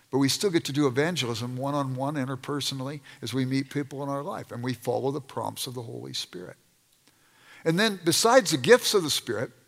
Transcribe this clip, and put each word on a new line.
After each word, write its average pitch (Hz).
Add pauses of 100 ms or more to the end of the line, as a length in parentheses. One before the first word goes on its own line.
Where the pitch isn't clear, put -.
(100)
but 131
we 139
still 196
get 165
to 143
do 147
evangelism 127
one-on-one, 135
interpersonally, 135 (220)
as 117
we 131
meet 135
people 139
in 143
our 139
life, 196
and 117
we 127
follow 120
the 143
prompts -
of 127
the 127
Holy 123
Spirit. - (1080)
And 165
then 208
besides 202
the 156
gifts 196
of 196
the 147
Spirit, 113 (180)